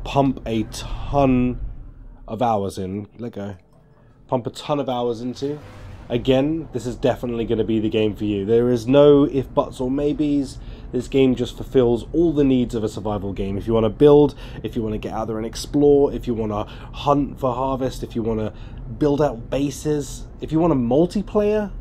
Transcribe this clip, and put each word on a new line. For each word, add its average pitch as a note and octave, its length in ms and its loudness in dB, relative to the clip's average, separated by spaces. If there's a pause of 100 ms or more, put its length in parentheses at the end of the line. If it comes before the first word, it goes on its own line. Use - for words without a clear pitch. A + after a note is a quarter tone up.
pump C#3 440 0
a A2+ 240 -2
ton B2+ 880 -2 (680)
of A2+ 140 -6
hours G#2 380 -2
in, G2 280 -8 (120)
let A#2 140 -12
go, G2+ 240 -12 (720)
pump B2 200 -2
a - 20 -6
ton - 300 -4
of C3 100 -2
hours A#2+ 320 -2
into, C#3 380 -6 (500)
again, C3 640 0
this A#2 140 -6
is A#2 80 -6
definitely A#2 500 -2
gonna A2 180 0
be A2 160 0
the G#2+ 80 -2
game G#2+ 280 0
for G#2+ 100 -6
you. G2+ 180 0
There A#2 260 4
is A#2 180 0
no C#3+ 380 8
if, C3+ 280 -4
buts, - 260 -2
or B2+ 120 -2
maybes. C#3+ 680 -2 (340)
This B2 160 -4
game C3+ 280 4
just A#2 200 -4
fulfills A#2+ 560 2
all D#3+ 220 2
the C#3+ 100 2
needs B2+ 300 2
of A2+ 100 -2
a G#2+ 60 0
survival G2+ 440 -6
game. G2 220 -4
If G2 120 -6
you A2+ 80 2
wanna A2 160 4
build, D3 420 8 (300)
if G#2+ 120 -8
you A#2+ 60 -2
wanna G#2+ 160 -4
get G2+ 160 -8
out G#2+ 140 -4
there A2 100 -4
and A2 80 -6
explore, C#3+ 680 4
if A#2+ 140 -6
you B2 80 -2
wanna G#2+ 300 -2
hunt C3+ 760 -2
for B2+ 140 0
harvest, C3 480 -4
if A2+ 140 -10
you A#2 80 -2
wanna A2 280 -2 (460)
build C#3+ 240 2
out B2 300 -2
bases, C#3+ 760 -4 (160)
if C3 100 -8
you D#3 80 2
want E3 140 4
a - 20 4
multiplayer F#3+ 1040 0